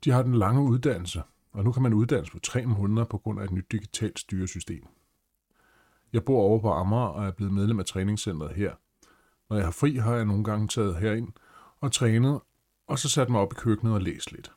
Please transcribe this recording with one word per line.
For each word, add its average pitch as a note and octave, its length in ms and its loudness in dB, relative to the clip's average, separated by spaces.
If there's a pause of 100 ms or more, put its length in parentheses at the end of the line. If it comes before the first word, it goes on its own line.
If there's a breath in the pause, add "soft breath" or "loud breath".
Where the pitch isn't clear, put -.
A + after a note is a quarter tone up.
De D3+ 60 4
har B2+ 120 4
den B2+ 120 2
lange A#2 280 4
uddannelse, A#2 600 0 (300)
og G2+ 120 -2
nu A#2+ 80 2
kan B2+ 100 0
man A#2+ 120 4
uddannes A#2 360 2
på - 80 -16
tre B2 280 -4
måneder G#2+ 380 0
på G#2+ 140 -8
grund G2+ 220 -6
af G2+ 40 -6
et F#2+ 60 -6
nyt F#2 220 -4
digitalt G#2 460 -6
styresystem. F#2 680 -8 (1300 soft breath)
Jeg A#2 120 0
bor C3+ 180 4
over G#2+ 180 6
på G#2 120 0
Amager G2 340 0
og G2 200 -4
er F#2+ 40 -2
blevet G2 220 -4
medlem G2+ 260 0
af F#2+ 60 -4
træningscentret F#2 720 -4
her. G2 180 -2 (760 soft breath)
Når G#2+ 60 -2
jeg F#2+ 100 2
har E2+ 60 -2
fri, C#3+ 240 0
har A#2 180 0
jeg A#2 100 0
nogle G#2 200 2
gange G#2 240 -2
taget G2+ 280 0
herind A2 320 -2 (520 loud breath)
og C3+ 120 -2
trænet, B2 480 2 (460)
og C3 120 -4
så - 100 -4
sat B2+ 220 2
mig A#2 100 4
op G2 120 0
i - 40 -12
køkkenet A2 380 2
og G2+ 80 2
læst - 300 -6
lidt. - 240 -18